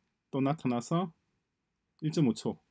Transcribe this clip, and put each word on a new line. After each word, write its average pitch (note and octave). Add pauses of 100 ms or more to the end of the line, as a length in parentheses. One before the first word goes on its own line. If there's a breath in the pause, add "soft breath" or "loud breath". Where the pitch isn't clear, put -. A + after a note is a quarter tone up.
(300)
또 C3+
나타나서 C#3+ (920)
일 D#3
점 D#3+
오 A2+
초, - (120)